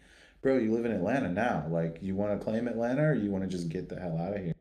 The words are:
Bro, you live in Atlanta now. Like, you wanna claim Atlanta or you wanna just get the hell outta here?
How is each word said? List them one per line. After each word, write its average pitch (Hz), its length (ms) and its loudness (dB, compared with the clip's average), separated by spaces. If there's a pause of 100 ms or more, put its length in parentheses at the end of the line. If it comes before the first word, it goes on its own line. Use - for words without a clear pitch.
(440)
Bro, 135 140 4
you 110 160 2
live 117 120 2
in 117 60 0
Atlanta 101 380 0
now. 92 400 0
Like, 82 320 0
you 95 140 -2
wanna 101 220 0
claim 113 300 -2
Atlanta 120 420 0
or 147 40 4
you 101 180 0
wanna 95 160 0
just 87 220 -2
get 87 180 -4
the 87 120 -10
hell 85 200 -4
outta 98 200 -2
here? 85 220 -4